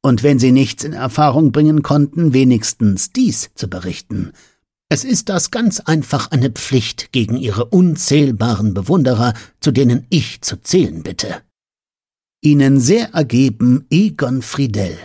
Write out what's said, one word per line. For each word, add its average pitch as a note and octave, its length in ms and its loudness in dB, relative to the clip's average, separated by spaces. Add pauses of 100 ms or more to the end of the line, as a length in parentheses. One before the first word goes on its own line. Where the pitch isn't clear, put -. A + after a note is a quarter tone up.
und A#2+ 140 2
wenn C#3+ 160 4
Sie B2+ 140 4
nichts - 320 0
in D#3 100 -8
Erfahrung C3 580 0
bringen D3+ 300 2
konnten, D3 500 0
wenigstens A2+ 800 0
dies - 420 -2
zu - 140 -8
berichten. - 640 -10 (560)
Es - 160 -2
ist C4 240 -2
das - 220 -4
ganz A3+ 300 -2
einfach D3+ 500 -2
eine C3 200 0
Pflicht - 640 -4
gegen A#2 240 -2
Ihre A#2 300 -4
unzählbaren C3 1040 2
Bewunderer, A#2+ 640 0 (260)
zu D#3 100 0
denen A#2+ 380 2
ich - 320 -2
zu - 220 -8
zählen A#2+ 400 0
bitte. - 400 -10 (960)
Ihnen C#3 400 4
sehr G#3 320 0
ergeben, B2+ 760 2
Egon D3 500 0
Friedel. G#2 640 -4